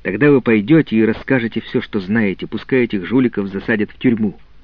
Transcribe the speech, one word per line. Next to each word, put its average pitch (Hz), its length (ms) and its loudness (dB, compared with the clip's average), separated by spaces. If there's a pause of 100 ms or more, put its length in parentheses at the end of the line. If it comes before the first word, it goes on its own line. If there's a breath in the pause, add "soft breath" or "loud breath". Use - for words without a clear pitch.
Тогда 104 300 2
вы 131 100 4
пойдёте 113 560 2
и 110 80 4
расскажете 113 560 -2
всё, - 200 -4
что - 180 -6
знаете, 95 460 -2
пускай 123 380 -2
этих 101 220 -4
жуликов 107 420 0
засадят 101 440 -4
в - 60 -20
тюрьму". 110 400 0 (260)